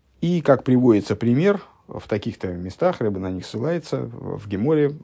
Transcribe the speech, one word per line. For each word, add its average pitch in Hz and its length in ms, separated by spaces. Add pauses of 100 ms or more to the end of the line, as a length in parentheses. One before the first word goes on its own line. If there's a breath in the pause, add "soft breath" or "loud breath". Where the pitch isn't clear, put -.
(200)
И, 170 200
как 135 220
приводится 117 540
пример, 160 460 (260)
в - 180
таких-то 104 420
местах, 92 520
Рэбе 101 180
на 92 120
них 92 140
ссылается, 135 580
в 104 440
Геморе, 139 460 (120)